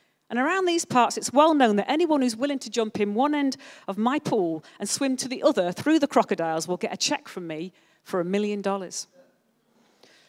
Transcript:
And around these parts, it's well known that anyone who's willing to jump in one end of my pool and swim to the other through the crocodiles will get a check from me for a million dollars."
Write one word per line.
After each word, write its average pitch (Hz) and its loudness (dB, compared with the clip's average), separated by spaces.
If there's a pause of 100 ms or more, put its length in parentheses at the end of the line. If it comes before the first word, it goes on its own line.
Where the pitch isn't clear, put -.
(280)
And 233 -4
around 359 0
these 339 0
parts, 233 2
it's - -6
well 311 6
known 240 4
that 202 0
anyone 302 2
who's 233 0
willing 277 -2
to 220 -14
jump 220 -2
in 208 0
one 285 2
end 277 0 (320)
of 196 -6
my 254 0
pool 165 0 (160)
and 202 -6
swim 262 -2
to 262 -6
the 247 -8
other 185 4
through 311 2
the 277 0
crocodiles 165 0
will 180 -2
get - -6
a 196 -8
check - -2
from 175 -12
me 160 -10 (320)
for 185 -2
a 170 -2
million 202 -2
dollars." 196 -6 (1200)